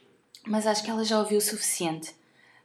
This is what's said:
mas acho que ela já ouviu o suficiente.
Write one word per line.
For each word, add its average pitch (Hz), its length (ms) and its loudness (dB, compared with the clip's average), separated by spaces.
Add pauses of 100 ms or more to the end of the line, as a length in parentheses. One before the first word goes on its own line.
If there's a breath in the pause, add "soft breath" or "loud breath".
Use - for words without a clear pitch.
(460 loud breath)
mas 214 200 0
acho 214 180 2
que 214 60 -4
ela 220 140 0
já 220 140 2
ouviu 208 200 4
o - 20 4
suficiente. 170 760 -2 (500 soft breath)